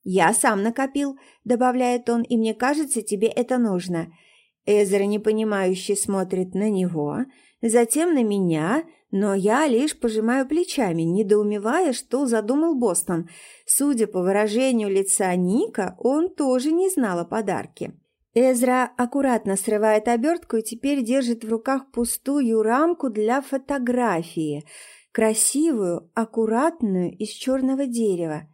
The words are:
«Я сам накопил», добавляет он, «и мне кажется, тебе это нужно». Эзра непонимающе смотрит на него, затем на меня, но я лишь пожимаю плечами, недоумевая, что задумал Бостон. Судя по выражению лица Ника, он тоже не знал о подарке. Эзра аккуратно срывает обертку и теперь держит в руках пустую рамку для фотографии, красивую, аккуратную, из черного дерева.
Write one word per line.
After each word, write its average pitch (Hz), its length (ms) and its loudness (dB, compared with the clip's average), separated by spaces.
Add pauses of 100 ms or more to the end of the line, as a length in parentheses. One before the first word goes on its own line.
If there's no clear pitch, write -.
«Я 190 300 4
сам 214 280 2
накопил», 269 540 -2 (280)
добавляет 247 640 0
он, 233 120 2
«и 240 140 0
мне 220 180 2
кажется, 269 480 -2
тебе 208 260 -2
это 247 300 0
нужно». 180 540 -2 (540)
Эзра 202 380 2
непонимающе 208 920 0
смотрит 185 580 -2
на 202 140 0
него, 175 520 -2 (420)
затем 240 520 2
на 254 80 4
меня, 196 600 0 (280)
но 196 220 0
я 214 320 2
лишь 269 320 0
пожимаю 233 500 0
плечами, 226 540 0
недоумевая, 208 880 2
что 262 340 -2
задумал 254 480 0
Бостон. 175 540 -2 (380)
Судя 262 400 0
по 185 160 -4
выражению 214 680 2
лица 196 480 0
Ника, 190 600 -2
он 311 360 0
тоже 262 380 0
не 370 160 2
знал 226 300 0
о 170 80 -4
подарке. 196 680 -6 (420)
Эзра 254 600 2
аккуратно 247 600 0
срывает 214 520 2
обертку 247 480 0
и 220 60 0
теперь 277 420 -2
держит 240 400 0
в 220 60 -10
руках 262 420 -2
пустую 240 680 0
рамку 269 480 0
для 214 320 0
фотографии, 240 1200 -2 (480)
красивую, 220 1000 0
аккуратную, 226 1000 -2
из 214 140 -8
черного 262 580 -2
дерева. 175 680 -2